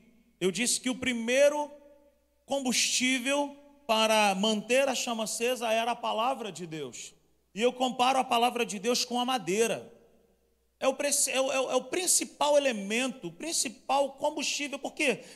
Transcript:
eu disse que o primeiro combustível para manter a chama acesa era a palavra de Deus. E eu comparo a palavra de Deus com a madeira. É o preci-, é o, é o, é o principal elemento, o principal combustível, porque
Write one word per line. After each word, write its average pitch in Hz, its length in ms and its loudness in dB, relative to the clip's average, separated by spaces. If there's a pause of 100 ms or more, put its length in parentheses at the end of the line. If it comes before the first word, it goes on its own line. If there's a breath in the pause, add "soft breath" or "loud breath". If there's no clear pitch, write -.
(400)
eu 185 100 2
disse 214 300 0
que 247 100 -4
o 254 60 -2
primeiro 254 720 2 (760)
combustível 262 1120 0 (300)
para 220 480 4
manter 220 520 2
a 262 60 2
chama 233 300 -4
acesa 233 480 -2
era 226 200 0
a 233 40 -4
palavra 226 560 -2
de 165 160 -10
Deus. 147 460 -10 (420)
E 202 60 -4
eu 247 120 4
comparo 254 460 2
a 247 40 2
palavra 233 420 2
de 190 120 -6
Deus 226 280 0
com 240 140 -2
a 247 60 0
madeira. 202 680 0 (880)
É 262 80 -2
o 262 60 4
preci-, 277 380 0
é 262 100 0
o, 269 100 -2
é 269 80 0
o, 254 120 -2
é 254 40 2
o 254 100 -2
principal 302 720 0
elemento, 240 720 -2
o - 20 -10
principal 277 800 -2
combustível, 285 680 -4
porque 262 460 -2 (120 loud breath)